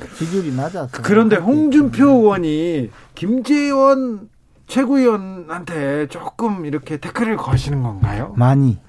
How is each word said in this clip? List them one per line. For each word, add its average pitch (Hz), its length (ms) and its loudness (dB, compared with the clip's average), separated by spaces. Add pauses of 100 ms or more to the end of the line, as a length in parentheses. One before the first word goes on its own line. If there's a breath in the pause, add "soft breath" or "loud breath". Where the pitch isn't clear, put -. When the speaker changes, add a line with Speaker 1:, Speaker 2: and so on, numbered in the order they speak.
(180)
Speaker 1:
지지율이 165 380 -4
낮아서 147 340 -6 (120)
Speaker 2:
그런데 214 360 4
Speaker 1:
그렇게 180 140 0
Speaker 2:
홍준표 285 520 2
Speaker 1:
했죠. 285 60 8
Speaker 2:
의원이 170 800 2 (260 soft breath)
김재원 269 1120 0 (380)
최고위원한테 180 1400 -2
조금 185 580 -6
이렇게 147 320 -6
태클을 220 400 -4
거시는 139 460 -2
건가요? 104 540 -4
Speaker 1:
많이. 127 400 4 (100)